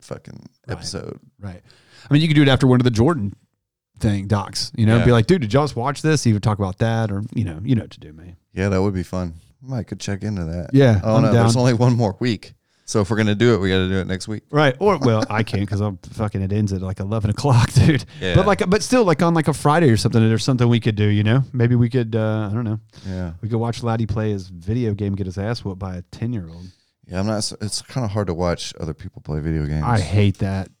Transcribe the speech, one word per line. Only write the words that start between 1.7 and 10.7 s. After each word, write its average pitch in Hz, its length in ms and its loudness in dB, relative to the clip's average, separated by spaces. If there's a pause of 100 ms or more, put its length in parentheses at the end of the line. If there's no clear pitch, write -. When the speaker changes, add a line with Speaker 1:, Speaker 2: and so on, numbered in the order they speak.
Speaker 2:
I - 60 0
mean, 151 80 6
you 165 60 2
could 151 80 4
do 147 60 6
it 139 60 6
after 131 200 4
one 127 100 6
of 123 60 4
the 123 80 4
Jordan 113 420 2 (640)
thing 101 300 -2
docs, 101 480 -4
you 110 100 2
know, 117 120 6
Speaker 1:
Yeah. 117 80 2
Speaker 2:
be 123 40 6
like, 117 160 4
"Dude, 185 140 4
did 107 120 -4
y'all 139 120 4
just 135 100 -4
watch 131 280 -4
this?" 156 220 2
Even 107 160 2
talk 101 200 0
about 92 180 -4
that, 113 320 0
or, 101 140 -6 (100)
you 117 80 -2
know, 85 220 -6
you 123 100 2
know 107 80 0
what - 80 -12
to - 100 -20
do, 78 120 -20
man. 82 240 -20 (180)
Speaker 1:
Yeah, 95 140 0
that 95 120 0
would 98 140 0
be 90 80 -4
fun. 87 320 -6 (260)
We 127 100 -14
might 117 180 -6
could 98 100 -10
check 98 240 -8
into 101 220 -4
that. 82 280 -8